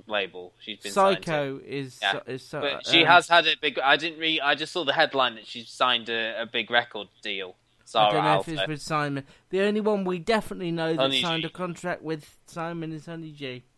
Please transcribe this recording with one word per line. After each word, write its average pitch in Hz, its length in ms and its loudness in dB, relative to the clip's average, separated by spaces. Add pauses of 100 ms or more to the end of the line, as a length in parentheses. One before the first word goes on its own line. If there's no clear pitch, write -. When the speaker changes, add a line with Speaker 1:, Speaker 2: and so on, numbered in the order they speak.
Speaker 1:
label? 90 520 -4
She's 104 200 -14
been 101 120 -10
signed 196 320 4
to? - 0 -
Speaker 2:
Psycho 143 420 -4
is 135 360 -10
Speaker 1:
Yeah. 101 260 0
Speaker 2:
is, 131 260 -12
uh, 143 80 -6
Speaker 1:
But 139 260 -4
she 160 140 6
Speaker 2:
um, 156 60 6
Speaker 1:
has 175 220 8
had 165 180 6
a 151 140 2
big. 147 180 0
I 139 180 6
didn't 160 220 -6
read. 160 220 0
I 143 140 4
just 147 180 -8
saw 180 120 -2
the 135 80 0
headline 139 420 2
that 107 120 -18
she 117 160 -14
signed 120 460 0
a, 113 320 -4
a 117 40 -4
big 113 260 -4
record 117 360 0 (140)
deal. 98 340 -8 (380)
Speaker 2:
I 107 180 6
don't - 40 0
know 98 60 2
Speaker 1:
Sarah 98 180 4
Speaker 2:
if 98 80 -8
it's 160 140 -6
Speaker 1:
Alto. 156 100 -2
Speaker 2:
with 147 100 -8
Simon. 143 420 -2 (280)
The 185 100 0
only 208 180 2
one 208 260 0
we 180 120 -2
definitely 175 540 -2
know 165 220 0
that 160 80 -2
Speaker 1:
Honey 135 200 2
Speaker 2:
signed 165 220 -2
Speaker 1:
G. 165 40 -6
Speaker 2:
a - 40 -8
contract 175 500 -8
with 156 340 -10 (120)
Simon 165 440 -8
is 151 140 -12
Honey 165 260 -14
G. 131 320 -10 (140)